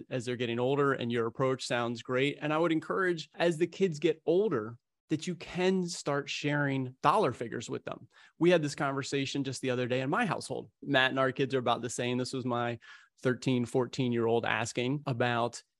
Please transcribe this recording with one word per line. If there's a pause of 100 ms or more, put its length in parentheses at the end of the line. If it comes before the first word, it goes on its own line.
as
they're
getting
older,
and
your
approach
sounds
great."
And
I
would
encourage,
as
the
kids
get
older, (320)
that
you
can
start
sharing
dollar
figures
with
them. (320)
We
had
this
conversation
just
the
other
day
in
my
household. (140)
Matt
and
our
kids
are
about
the
same.
This
was
my (440)
thirteen,
fourteen-year-old
asking
about, (180)